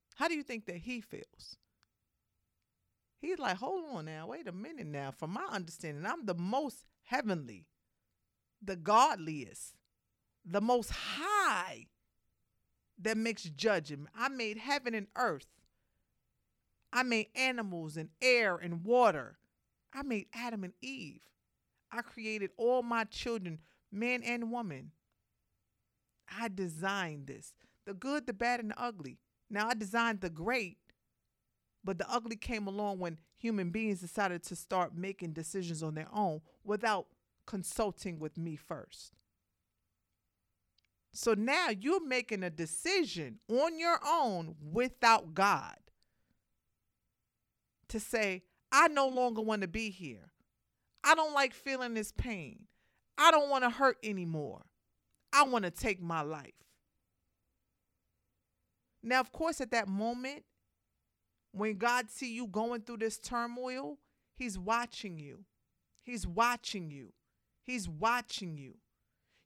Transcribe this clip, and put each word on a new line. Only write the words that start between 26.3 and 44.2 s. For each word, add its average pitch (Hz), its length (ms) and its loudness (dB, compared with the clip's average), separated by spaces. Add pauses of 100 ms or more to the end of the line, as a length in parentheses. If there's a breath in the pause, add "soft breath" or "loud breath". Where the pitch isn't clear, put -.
designed 180 760 -2
this, - 300 -14 (300 soft breath)
the 196 100 -8
good, 262 320 -2
the 240 60 -2
bad, 233 260 0
and 220 100 -4
the - 100 -6
ugly. 190 380 -6 (320)
Now, 214 200 0
I 247 40 2
designed 220 480 0
the 185 80 -2
great, 185 480 -2 (1080)
but 190 140 -2
the 190 120 -4
ugly 233 260 0
came 214 320 -4
along 202 320 -2
when 170 180 -4 (180)
human 196 360 0
beings 208 300 0
decided 180 420 -2
to - 120 -10
start 175 400 0
making 175 380 -6
decisions 165 480 -4
on 156 140 -2
their 156 160 -6
own 175 300 0 (220 soft breath)
without 208 440 0 (400)
consulting 190 720 -4
with 156 180 -8
me 165 180 -6
first." - 580 -12 (2000)
So 226 160 4
now 269 360 2
you're 277 360 0
making 240 380 -2
a 180 60 -2
decision 170 960 -2
on 311 320 2
your 339 260 4
own 202 540 2